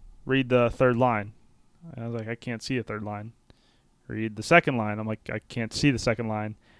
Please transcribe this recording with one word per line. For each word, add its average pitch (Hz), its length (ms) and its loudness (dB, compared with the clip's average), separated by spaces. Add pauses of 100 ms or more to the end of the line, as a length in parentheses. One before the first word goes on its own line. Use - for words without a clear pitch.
(240)
read 131 240 0
the 120 220 4
third 123 260 4
line. 110 360 0 (600)
And 117 100 -10
I 117 40 -6
was 117 80 -6
like, 110 120 -8
"I 117 60 -4
can't 117 280 -8
see 131 160 -4
a 113 40 -4
third 107 200 -8
line." 104 300 -8 (760)
Read 110 280 -4
the 107 60 -8
second 165 340 4
line. 107 220 -2
I'm 110 80 -6
like, 110 260 -6
"I 110 80 -6
can't - 320 -8
see - 180 4
the 120 80 0
second 113 300 0
line." 107 280 -4 (240)